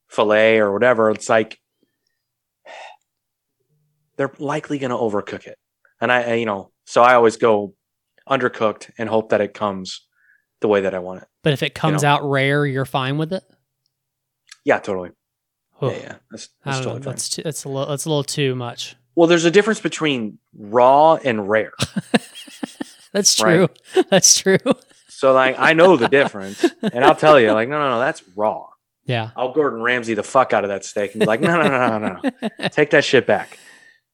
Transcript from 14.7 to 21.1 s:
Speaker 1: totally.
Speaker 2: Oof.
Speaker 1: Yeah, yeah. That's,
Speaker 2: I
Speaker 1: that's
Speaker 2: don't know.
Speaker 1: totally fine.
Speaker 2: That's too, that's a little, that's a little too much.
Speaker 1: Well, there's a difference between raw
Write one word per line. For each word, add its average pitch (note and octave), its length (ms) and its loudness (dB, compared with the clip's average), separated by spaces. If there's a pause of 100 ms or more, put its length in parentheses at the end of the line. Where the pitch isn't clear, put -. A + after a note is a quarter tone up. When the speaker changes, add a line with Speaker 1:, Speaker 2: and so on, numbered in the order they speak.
Speaker 1:
totally. F#2 320 -10 (720)
Speaker 2:
Oof. B2+ 100 -4
Speaker 1:
Yeah, E2 60 -12
yeah. - 160 -18 (160)
That's, - 180 -20 (160)
Speaker 2:
I C#3 80 -10
Speaker 1:
that's C3+ 60 -4
Speaker 2:
don't C3 80 -8
know. A2+ 60 -8
Speaker 1:
totally B2 120 -12
fine. C3+ 80 -10
Speaker 2:
That's - 160 -10
too, - 140 -10
that's - 220 -10
a C#3+ 40 -14
little, C3+ 200 -6
that's C#3+ 160 -8
a - 40 -8
little D3 160 -2
too C3+ 300 -4
much. B2 420 -12 (180)
Speaker 1:
Well, E3+ 120 6
there's E3 180 2
a F3 60 2
difference G#3 300 2
between C3+ 580 -6 (160)
raw B2+ 600 4